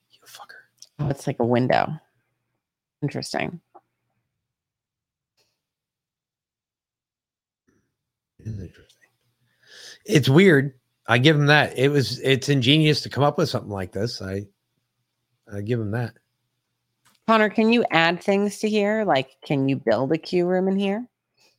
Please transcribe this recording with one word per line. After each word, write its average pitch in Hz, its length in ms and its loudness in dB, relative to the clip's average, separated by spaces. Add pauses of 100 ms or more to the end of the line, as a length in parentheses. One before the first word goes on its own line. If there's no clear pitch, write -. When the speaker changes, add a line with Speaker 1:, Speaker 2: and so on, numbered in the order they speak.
(120)
Speaker 1:
You - 120 -20
fucker. - 380 -20 (380)
Speaker 2:
Oh, 147 80 -4
it's - 180 -6
like 135 140 -6
a 120 40 0
window. 120 440 0 (1120)
Interesting. 143 580 -8 (4000)
Speaker 1:
It - 100 -16
is 107 120 -12
interesting. - 480 -20 (960)
It's 151 240 2
weird. 143 460 4 (320)
I 117 120 4
give 151 180 4
'em 143 100 2
that. 147 320 2
It 131 120 4
was, 123 300 -2
it's 131 280 0
ingenious 147 540 2
to 107 60 -12
come 123 160 -2
up 147 140 0
with 160 100 0
something 104 220 -8
like 95 220 -8
this. 104 300 -6
I, 98 240 -8 (1080)
I 101 80 -10
give 113 200 -4
'em 104 120 -6
that. 113 220 -6 (1120)
Speaker 2:
Connor, 220 240 2
can 220 220 2
you 240 180 2
add 165 320 2
things 202 360 -2
to 220 100 -4
here? 208 360 -2
Like, 139 400 -2
can 135 240 -2
you 135 80 0
build 123 360 0
a 160 60 -2
Q 175 280 -2
room 185 220 -2
in 196 100 -2
here? 202 280 -4 (520)